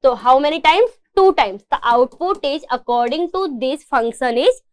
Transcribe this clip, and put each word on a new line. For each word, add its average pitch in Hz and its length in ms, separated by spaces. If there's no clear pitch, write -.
So 254 120
how 240 240
many 294 240
times? 381 280
Two 381 200
times. 208 360
The 269 120
output 247 600
is 294 280
according 247 640
to 359 280
this 262 240
function 233 540
is 440 240